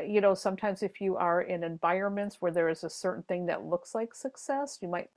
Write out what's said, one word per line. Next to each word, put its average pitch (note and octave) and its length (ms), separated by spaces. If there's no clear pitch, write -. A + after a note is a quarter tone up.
you G#3 160
know, G3 140
sometimes F#3+ 480
if - 180
you F#3+ 160
are F3 240
in F3 220
environments F#3+ 760
where F3 120
there E3 180
is D#3+ 140
a E3 60
certain - 340
thing F3+ 240
that D#3+ 180
looks F3 300
like A3+ 180
success, C#4 680
you F#3 80
might F3 300